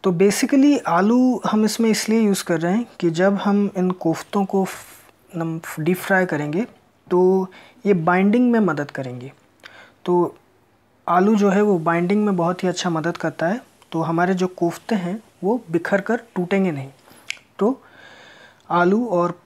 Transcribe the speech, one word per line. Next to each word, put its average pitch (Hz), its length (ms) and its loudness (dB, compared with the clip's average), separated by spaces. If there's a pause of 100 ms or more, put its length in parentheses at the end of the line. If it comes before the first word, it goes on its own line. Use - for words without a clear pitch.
तो 190 80 2
basically 247 760 4
आलू 226 580 2
हम 214 200 2
इसमें 220 240 0
इसलिए 214 300 0
यूज़ 202 240 0
कर 165 160 -2
रहे 175 140 0
हैं 226 140 -2 (120)
कि 170 100 0
जब 185 260 2
हम 202 420 0
इन 185 140 0
कोफ्तों 180 540 -2
को 190 200 0
फ-, - 320 -16 (380)
हम 165 260 -6 (180)
डीप 175 180 0
फ्राई 185 280 0
करेंगे 156 420 -4 (440)
तो 185 360 2 (380)
ये 202 80 4
बाइंडिंग 190 580 2
में 233 80 2
मदद 151 320 -2
करेंगे। 127 420 -12 (720)
तो 175 320 0 (680)
आलू 190 280 4
जो 202 140 4
है 196 120 2
वो 202 180 2
बाइंडिंग 175 460 0
में 196 120 0
बहुत 175 260 -2
ही 185 40 0
अच्छा 175 220 -4
मदद 165 280 -4
करता 160 300 -4
है, 226 140 -4 (300)
तो 165 100 -4
हमारे 170 320 0
जो 185 140 0
कोफ्ते 180 480 -4
हैं 185 280 -6 (200)
वो 226 280 -2
बिखर 175 300 -2
कर 220 200 -4 (140)
टूटेंगे 185 360 -2
नहीं। 139 180 -8 (680)
तो 247 240 -2 (840)
आलू 185 380 2
और 175 380 -2